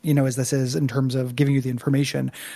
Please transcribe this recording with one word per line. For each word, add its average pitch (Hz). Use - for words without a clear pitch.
you 151
know, 139
as 127
this 127
is 135
in 147
terms 131
of 127
giving 139
you 135
the 127
information, 135